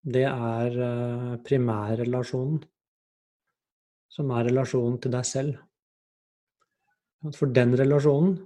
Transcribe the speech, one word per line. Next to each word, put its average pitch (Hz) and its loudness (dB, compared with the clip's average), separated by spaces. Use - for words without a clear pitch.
Det 127 0
er, 120 -2
eh, 120 -4
primærrelasjonen, 123 0
som 139 -4
er 117 0
relasjonen 123 0
til 123 -2
deg 127 -2
selv. 139 -4
For 143 -2
den 123 6
relasjonen 147 4